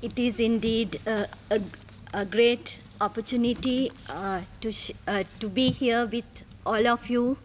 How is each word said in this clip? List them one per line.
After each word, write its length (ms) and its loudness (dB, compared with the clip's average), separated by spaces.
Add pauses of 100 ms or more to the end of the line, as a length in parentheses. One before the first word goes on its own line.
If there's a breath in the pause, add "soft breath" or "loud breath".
It 160 -4
is 220 2
indeed 640 2
a, 220 -2 (200)
a, 120 2 (520)
a 120 -2
great 520 2 (220)
opportunity, 880 0 (200)
uh, 320 -4 (180)
to 100 -4
sh-, 220 -4 (160)
uh, 160 0 (160)
to 80 -4
be 220 4
here 360 2
with 200 -4 (400)
all 220 2
of 220 2
you. 360 2